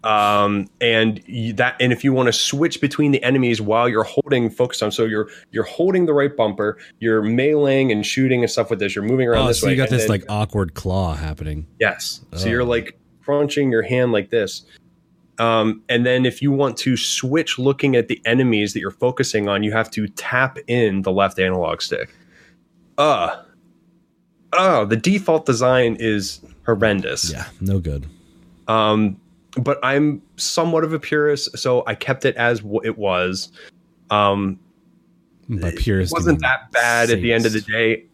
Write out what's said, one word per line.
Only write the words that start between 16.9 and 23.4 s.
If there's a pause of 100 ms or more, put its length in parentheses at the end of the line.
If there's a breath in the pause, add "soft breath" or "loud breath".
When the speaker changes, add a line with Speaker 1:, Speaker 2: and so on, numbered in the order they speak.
Speaker 1:
switch
looking
at
the
enemies
that
you're
focusing
on,
you
have
to
tap (100)
in
the
left
analog
stick. (840 soft breath)
Uh, (1120)